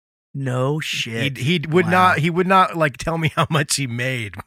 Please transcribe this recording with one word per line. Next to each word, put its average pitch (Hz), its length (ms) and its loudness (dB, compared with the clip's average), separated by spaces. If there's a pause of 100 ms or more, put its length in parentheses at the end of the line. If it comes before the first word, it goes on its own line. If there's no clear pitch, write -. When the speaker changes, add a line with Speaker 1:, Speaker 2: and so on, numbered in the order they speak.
(340)
Speaker 1:
No 135 460 -2
shit. 117 580 -6
Speaker 2:
He, 107 60 -6
he 170 240 2
would 170 180 2
Speaker 1:
Wow. 170 60 0
Speaker 2:
not, 180 280 4
he 156 100 2
would 175 180 0
not, 185 300 4
like, 151 200 0
tell 165 200 -4
me 160 120 0
<laughs> - 60 -6
how 165 140 2
much 160 260 0
he 139 120 -4
made, 120 480 -6 (120)